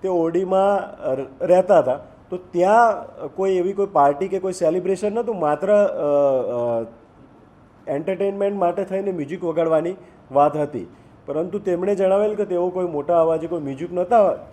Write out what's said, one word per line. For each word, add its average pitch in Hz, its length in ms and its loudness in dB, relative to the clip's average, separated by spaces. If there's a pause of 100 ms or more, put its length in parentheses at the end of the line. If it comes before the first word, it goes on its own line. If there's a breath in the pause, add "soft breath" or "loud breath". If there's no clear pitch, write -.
તે 190 80 -4
ઓરડીમાં 185 680 2 (360)
ર-, 131 320 -8
રહેતા 180 320 6
હતા. 135 220 2 (300)
તો 180 60 -8
ત્યાં 196 680 2 (240)
કોઈ 190 240 -2
એવી 185 200 0
કોઈ 196 140 -2
પાર્ટી 180 420 2
કે 190 100 -4
કોઈ 185 140 -4
સેલિબ્રેશન 185 640 -2
નહોતું, 226 260 -4
માત્ર, 190 460 2
અ, - 120 -4 (540)
અ, 120 340 -2 (1000)
એન્ટરટેનમેન્ટ 196 720 -4
માટે 175 260 0
થઈને 190 280 -4
મ્યુઝિક 170 320 -8
વગાડવાની 165 500 0 (380 loud breath)
વાત 143 240 4
હતી. 143 300 -4 (400 loud breath)
પરંતુ 170 320 -6
તેમણે 190 360 -2
જણાવેલ 196 400 2
કે 208 100 -4
તેઓ 180 240 -2
કોઈ 180 180 -4
મોટા 165 340 0
અવાજે 160 260 0
કોઈ 165 140 -6
મ્યુઝિક 147 320 -8
નહોતા 185 360 4 (240)